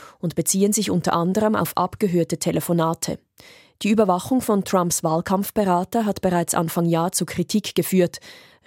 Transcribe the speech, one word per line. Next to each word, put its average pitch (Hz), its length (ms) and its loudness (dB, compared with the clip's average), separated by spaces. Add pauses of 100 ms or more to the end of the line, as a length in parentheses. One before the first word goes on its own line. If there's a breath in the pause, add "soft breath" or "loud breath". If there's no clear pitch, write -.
(200 loud breath)
und 170 160 -6
beziehen 196 360 0
sich 214 200 -2
unter - 220 0
anderem 196 420 0
auf - 200 -2
abgehörte 175 600 0
Telefonate. 165 840 -2 (600 loud breath)
Die 208 80 0
Überwachung 208 500 2
von 208 240 0
Trumps 175 400 0
Wahlkampfberater 185 1040 0
hat 202 160 -2
bereits 175 320 0
Anfang 170 320 0
Jahr 165 260 2
zu - 140 -4
Kritik - 500 -4
geführt. 175 440 2 (460 loud breath)